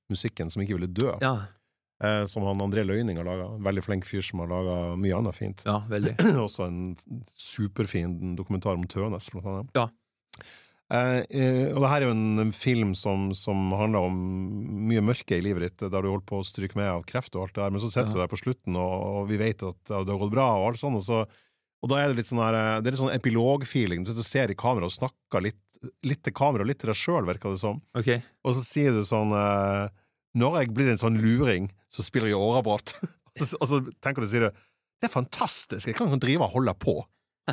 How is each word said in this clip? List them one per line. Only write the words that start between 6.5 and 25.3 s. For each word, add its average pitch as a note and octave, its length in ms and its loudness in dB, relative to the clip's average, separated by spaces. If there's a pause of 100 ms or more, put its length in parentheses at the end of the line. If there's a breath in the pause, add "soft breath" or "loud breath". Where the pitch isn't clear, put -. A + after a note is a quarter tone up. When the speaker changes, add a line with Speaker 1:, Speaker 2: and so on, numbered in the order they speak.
Speaker 1:
en F2 280 -6 (400)
superfin F#2 1000 -2
dokumentar F#2+ 400 -2
om F2 80 -4
Tønes, G2 480 -4
blant F#2+ 160 -8
annet. G2 240 -8
Speaker 2:
Ja. A#2+ 140 2 (1080 loud breath)
Speaker 1:
Eh, B2 300 2 (100)
eh, C3 400 2
og C#3 80 2
det C3+ 80 4
her C#3+ 140 2
er - 20 2
jo B2 80 2
en, A2 140 2 (180)
en G#2+ 80 0
film A2+ 420 2
som, G2 400 0
som G2 300 0 (100)
handler G#2 320 2
om F#2 120 -2 (680)
mye A2+ 160 4
mørke A2 320 2
i E2+ 80 2
livet F#2 220 0
ditt, - 160 -8 (100)
der F#2+ 140 0
du F#2+ 80 0
holdt G2 160 -4
på G2+ 100 -4
å F#2 80 -6
stryke G2 320 -6
med G2+ 80 2
av F2 220 -2
kreft - 260 -6
og F#2 120 -6
alt - 100 -8
det G2+ 80 0
der, G2 80 0
men G2+ 100 -2
så A#2 60 -4
sitter A#2 180 0
Speaker 2:
Ja. G#2+ 60 -2
Speaker 1:
du A2 80 0
der G#2+ 100 -2
på - 80 -4
slutten, G2 400 -4
og, F2+ 140 -2 (160)
og G2+ 240 -2
vi G#2 80 0
vet G#2+ 260 -2
at, F2 220 -10
ja, G#2 160 -2
det G2+ 80 -2
har G2 80 -2
gått G#2 160 0
bra, C3+ 80 4 (160)
og G#2 80 2
alt A#2 100 -4
sånt, B2+ 220 -2
og - 20 -6
så, A2+ 220 0 (580 soft breath)
og B2+ 80 0
da C#3 80 4
er C#3+ 140 2
det A#2 80 -2
litt - 80 -4
sånn A#2+ 160 0
her, A2+ 100 4
eh, A2 240 2
det A2+ 80 0
er C3 80 0
litt C3 80 -2
sånn C3 140 0
epilog-feeling. A#2 880 2
Du A2+ 80 -4
sitter A2+ 100 -4
og - 60 0
ser A#2+ 240 0
i - 80 -8
kamera A#2 260 0
og F2+ 80 0
snakker - 540 -4